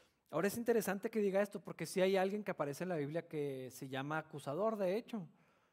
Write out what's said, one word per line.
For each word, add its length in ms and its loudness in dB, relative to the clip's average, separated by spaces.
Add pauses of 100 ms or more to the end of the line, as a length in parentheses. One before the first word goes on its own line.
(320)
Ahora 160 2
es 100 0
interesante 540 2
que 80 0
diga 240 4
esto 200 -4
porque 220 -6
sí 160 0
hay 160 6
alguien 260 2
que 60 -4
aparece 360 -2
en 40 -2
la 60 0
Biblia 320 -2
que 420 -4
se 180 -12
llama 300 -2
acusador, 600 -2
de 200 2
hecho. 300 -6 (460)